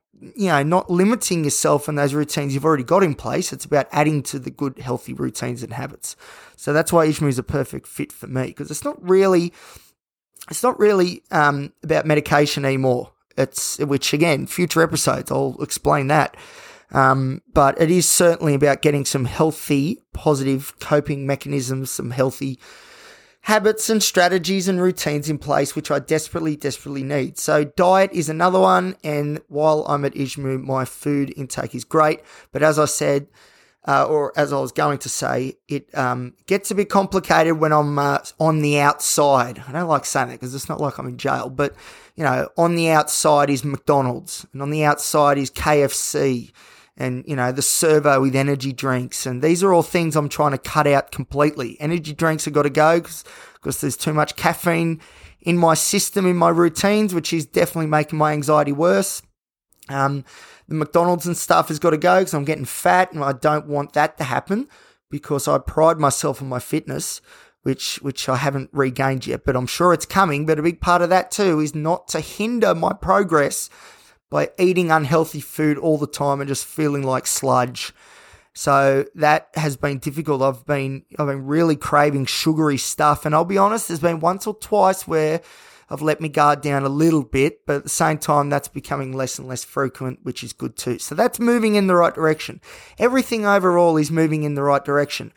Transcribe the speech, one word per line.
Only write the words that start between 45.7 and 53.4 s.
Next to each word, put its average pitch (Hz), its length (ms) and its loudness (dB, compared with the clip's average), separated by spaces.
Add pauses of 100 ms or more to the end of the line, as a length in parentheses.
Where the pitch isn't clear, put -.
F 135 80 0
C 131 600 -2 (460)
and, 127 300 -6
you 147 80 -6
know, 127 160 0
the 135 80 -6
servo 147 600 4
with 131 120 2
energy 135 380 -2
drinks. 127 540 -4
And 127 160 -6
these 170 200 2
are 196 80 4
all 170 120 6
things 160 340 -2
I'm 147 140 0
trying 147 220 0
to 131 60 -4
cut - 280 -2
out 139 260 2
completely. 139 640 -2
Energy 156 360 -6
drinks 160 320 -2
have 151 80 -4
gotta 147 160 2
go 156 320 4
'cause, - 200 -16 (380)